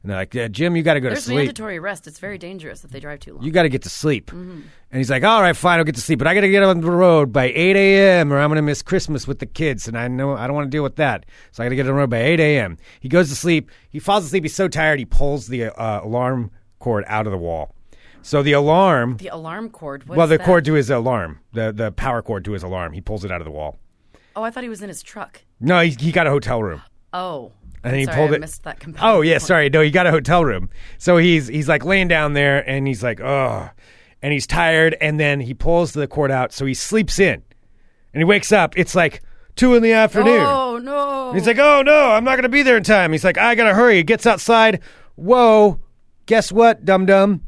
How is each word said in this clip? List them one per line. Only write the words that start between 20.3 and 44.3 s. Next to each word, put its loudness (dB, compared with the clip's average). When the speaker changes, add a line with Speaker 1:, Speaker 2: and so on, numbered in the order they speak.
Speaker 1:
the 4
Speaker 2:
that? -6
Speaker 1:
cord 4
to 0
his 0
alarm, -2
the, -4
the -6
power -4
cord -8
to -10
his -8
alarm. -8
He -14
pulls -10
it -10
out -8
of -12
the -14
wall. -12
Speaker 2:
Oh, -10
I -8
thought -14
he -14
was -14
in -16
his -16
truck. -20
Speaker 1:
No, 2
he, 2
he -4
got 0
a 0
hotel -2
room. -8
Speaker 2:
Oh. -12
Speaker 1:
And -6
Speaker 2:
I'm -4
Speaker 1:
he -10
Speaker 2:
sorry, -8
Speaker 1:
pulled 0
Speaker 2:
I 2
Speaker 1:
it. -6
Speaker 2:
missed -14
that -16
component. -2
Speaker 1:
Oh, 4
yeah, 2
sorry. 2
No, 4
he 2
got 2
a 4
hotel 2
room. -4
So 4
he's, 2
he's, -4
like, 0
laying 0
down 0
there, 2
and -4
he's -6
like, -4
"Ugh." -4
And -4
he's -6
tired, 2
and -2
then 0
he -8
pulls 0
the -4
cord -2
out, -4
so -8
he -4
sleeps -2
in. 0
And -2
he 2
wakes 2
up. 2
It's, -2
like, 0
two 6
in 6
the 4
afternoon. 4
Speaker 2:
Oh, -2
no. -6
Speaker 1:
And -4
he's -2
like, 2
"Oh, 6
no, 6
I'm 2
not 0
gonna -2
be 2
there 4
in 0
time." 4
He's -2
like, 2
"I 2
gotta 2
hurry." 6
He 2
gets 0
outside. 4